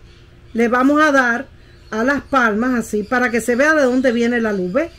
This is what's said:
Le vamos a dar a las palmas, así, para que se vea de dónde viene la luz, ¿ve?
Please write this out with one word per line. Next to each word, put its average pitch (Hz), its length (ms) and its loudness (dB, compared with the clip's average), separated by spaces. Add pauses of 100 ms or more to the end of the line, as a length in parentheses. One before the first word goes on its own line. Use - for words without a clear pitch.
(520)
Le 233 160 0
vamos 262 340 2
a 311 120 4
dar 262 340 0 (420)
a 220 140 -4
las 269 200 0
palmas, 240 560 0
así, 214 240 -4
para 247 280 -2
que 233 80 -2
se 240 160 -2
vea 294 180 2
de 302 100 2
dónde 254 280 2
viene 240 300 0
la 220 100 -2
luz, 180 220 -4
¿ve? 311 260 -2